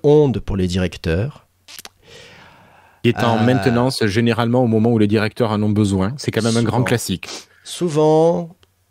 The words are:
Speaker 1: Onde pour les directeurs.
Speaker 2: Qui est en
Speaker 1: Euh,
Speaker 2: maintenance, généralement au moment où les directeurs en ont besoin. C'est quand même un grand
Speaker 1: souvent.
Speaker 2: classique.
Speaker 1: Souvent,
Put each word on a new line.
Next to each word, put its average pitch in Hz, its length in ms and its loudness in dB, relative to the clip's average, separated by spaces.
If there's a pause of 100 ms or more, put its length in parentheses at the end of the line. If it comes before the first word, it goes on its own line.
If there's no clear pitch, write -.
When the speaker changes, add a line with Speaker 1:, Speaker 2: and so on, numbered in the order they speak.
Speaker 1:
Onde 143 360 4
pour 98 180 -4
les 92 100 0
directeurs. 90 800 -4 (1600)
Speaker 2:
Qui 120 60 4
est 117 140 0
en 117 160 2
Speaker 1:
Euh, 113 40 0
Speaker 2:
maintenance, 120 600 0
généralement 117 580 0
au 120 40 2
moment 113 240 2
où 117 80 2
les 104 80 4
directeurs 107 440 0
en 104 120 0
ont 107 60 0
besoin. 101 480 0
C'est - 140 -6
quand 110 120 -2
même 113 140 0
un 120 60 0
grand 110 140 -2
Speaker 1:
souvent. 127 80 0
Speaker 2:
classique. 107 420 -4 (360)
Speaker 1:
Souvent, 160 920 0 (360)